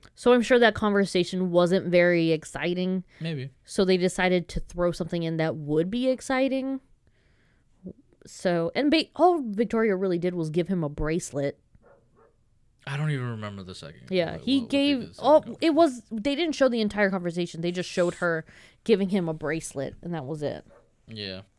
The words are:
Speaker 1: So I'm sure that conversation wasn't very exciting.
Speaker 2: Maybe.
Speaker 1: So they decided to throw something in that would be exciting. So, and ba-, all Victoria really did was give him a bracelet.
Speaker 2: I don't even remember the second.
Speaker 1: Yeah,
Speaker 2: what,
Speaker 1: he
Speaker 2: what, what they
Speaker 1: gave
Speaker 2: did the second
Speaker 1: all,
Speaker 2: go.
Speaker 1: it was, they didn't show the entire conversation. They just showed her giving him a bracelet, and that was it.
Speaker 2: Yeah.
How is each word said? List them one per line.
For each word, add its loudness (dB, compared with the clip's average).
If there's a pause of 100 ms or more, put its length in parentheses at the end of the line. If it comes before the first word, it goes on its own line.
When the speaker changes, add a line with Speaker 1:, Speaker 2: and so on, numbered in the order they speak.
(180)
Speaker 1:
So 4
I'm 6
sure 4
that 6
conversation 0
wasn't 4
very 4
exciting. -4 (160)
Speaker 2:
Maybe. -6 (140)
Speaker 1:
So 0
they 4
decided 2
to -6
throw -2
something -4
in -2
that 0
would 0
be -2
exciting. -2 (1500)
So, -2
and 2
ba-, 2
all 6
Victoria 0
really 0
did -2
was -4
give -2
him 0
a -2
bracelet. -4 (1300)
Speaker 2:
I -8
don't -2
even -4
remember -10
the -14
second. -18
Speaker 1:
Yeah, 0
Speaker 2:
what, -10
Speaker 1:
he 2
Speaker 2:
what, -4
what -12
they 0
Speaker 1:
gave 2
Speaker 2:
did -12
the -20
second -4
Speaker 1:
all, 8
Speaker 2:
go. -12
Speaker 1:
it 4
was, 4
they -2
didn't -2
show 4
the -2
entire 0
conversation. -4
They -2
just -6
showed -2
her -2 (400)
giving 4
him 0
a -4
bracelet, -6
and -8
that -8
was -8
it. -6 (420)
Speaker 2:
Yeah. -10 (160)